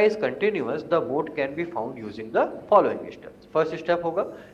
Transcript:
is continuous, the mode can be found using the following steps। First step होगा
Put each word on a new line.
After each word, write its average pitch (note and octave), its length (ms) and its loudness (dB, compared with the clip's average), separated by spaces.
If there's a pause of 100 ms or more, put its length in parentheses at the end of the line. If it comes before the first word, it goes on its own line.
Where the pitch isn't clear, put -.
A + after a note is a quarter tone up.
is G#3+ 80 2
continuous, D3 720 0
the E3 160 4
mode D3+ 320 -2
can C#3+ 180 -2
be E3+ 140 -4
found B2 320 -6
using G#2+ 340 -10
the A#3+ 80 6 (260)
following F3 300 6 (160)
steps। - 380 -20
First D#3+ 220 2
step E3+ 300 0
होगा E3+ 180 0 (300)